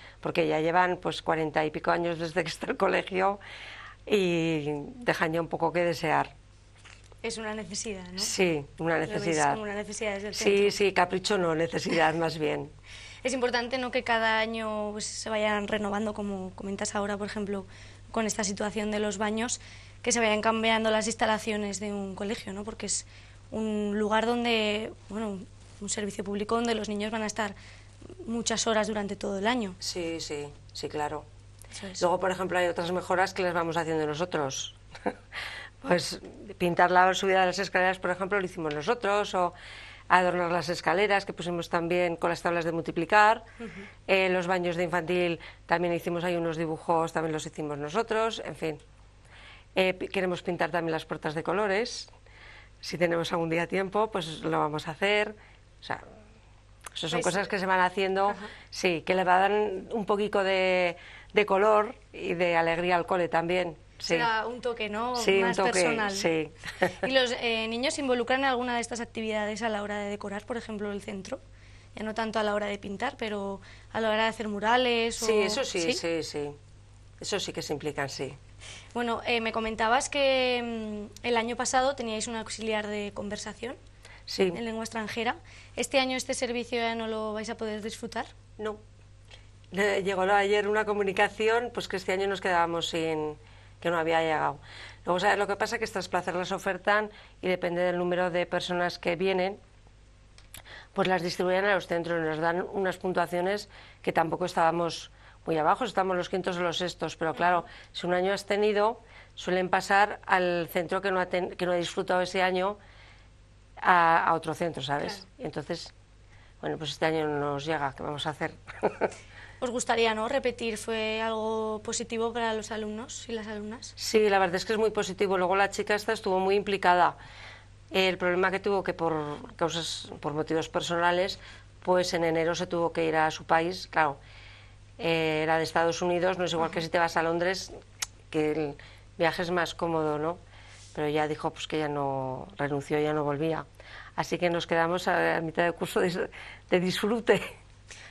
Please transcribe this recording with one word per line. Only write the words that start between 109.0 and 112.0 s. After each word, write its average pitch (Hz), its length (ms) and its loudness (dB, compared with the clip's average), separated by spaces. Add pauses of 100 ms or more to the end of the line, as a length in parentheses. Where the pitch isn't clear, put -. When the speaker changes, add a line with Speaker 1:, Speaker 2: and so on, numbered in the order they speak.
Speaker 1:
suelen 185 340 0
pasar 196 560 4
al 175 460 2
centro 180 300 -2
que 196 100 0
no 185 80 2
ha 180 80 0
ten-, 180 280 -2
que 180 100 -4
no 180 60 2
ha 175 40 4
disfrutado 180 460 0